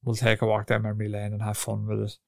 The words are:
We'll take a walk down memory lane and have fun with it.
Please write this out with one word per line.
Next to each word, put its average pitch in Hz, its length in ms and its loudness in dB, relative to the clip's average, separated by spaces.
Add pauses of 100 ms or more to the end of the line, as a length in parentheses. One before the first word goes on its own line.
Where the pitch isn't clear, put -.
We'll 117 120 0
take 113 260 4
a 113 60 4
walk 110 220 2
down 110 140 2
memory 107 260 -2
lane 104 240 -4
and 107 100 -4
have 107 160 -2
fun 107 280 -4
with 107 140 -2
it. 107 160 -4 (100)